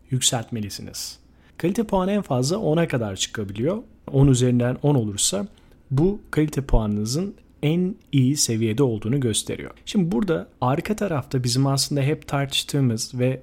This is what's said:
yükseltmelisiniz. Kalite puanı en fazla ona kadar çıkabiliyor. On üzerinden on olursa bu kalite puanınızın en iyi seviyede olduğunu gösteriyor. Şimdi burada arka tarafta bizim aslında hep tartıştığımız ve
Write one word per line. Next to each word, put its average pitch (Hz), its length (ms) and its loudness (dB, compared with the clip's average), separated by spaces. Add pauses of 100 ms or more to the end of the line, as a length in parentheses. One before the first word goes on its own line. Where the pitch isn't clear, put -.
yükseltmelisiniz. - 1120 -4 (380)
Kalite 202 260 0
puanı 190 280 0
en 208 100 0
fazla 135 360 0
ona 165 300 2
kadar 110 280 -2
çıkabiliyor. 110 640 -4 (340)
On 139 160 6
üzerinden 123 540 4
on 143 140 4
olursa 123 520 -2 (440)
bu 180 300 2 (100)
kalite 151 300 0
puanınızın 117 760 0 (280)
en 175 320 0 (160)
iyi 135 260 4
seviyede 113 460 0
olduğunu 113 360 0
gösteriyor. - 520 -4 (140)
Şimdi 175 260 0
burada 196 360 0 (140)
arka 143 340 0
tarafta 143 480 -2
bizim 123 240 2
aslında 139 340 0
hep 151 260 -2
tartıştığımız 135 920 -2
ve 127 240 0